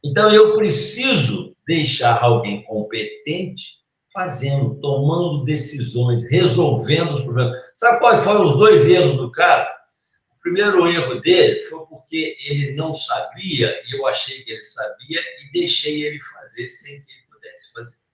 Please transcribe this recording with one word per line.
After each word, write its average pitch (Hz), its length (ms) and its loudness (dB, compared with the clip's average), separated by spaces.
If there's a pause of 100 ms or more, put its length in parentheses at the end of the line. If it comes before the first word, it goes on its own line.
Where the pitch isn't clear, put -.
Então, 214 280 4
eu 214 240 8
preciso 214 1080 -2
deixar 131 560 0
alguém 104 440 0
competente - 1160 -10 (320)
fazendo, 139 680 -4
tomando 147 640 -2
decisões, 123 800 -4
resolvendo 131 880 2
os - 100 -4
problemas. 120 340 -2 (200)
Sabe 233 240 2
quais 233 240 4
foram 202 220 4
os 139 100 2
dois 214 300 8
erros 180 300 4
do 120 140 -6
cara? - 420 2 (640)
O - 60 -20
primeiro 180 460 2
erro 160 320 -4
dele - 400 4
foi 156 260 -16
porque - 540 -10
ele 143 340 -4
não 160 180 -6
sabia, - 960 -6
e - 100 -10
eu 135 120 -6
achei 135 340 -6
que - 80 -18
ele - 140 -14
sabia, - 560 -10
e - 320 -16
deixei 151 520 -4
ele 147 160 -8
fazer - 480 -16
sem 143 340 -18
que - 100 -20
ele - 180 -20
pudesse - 420 -20
fazer. 120 240 -20 (180)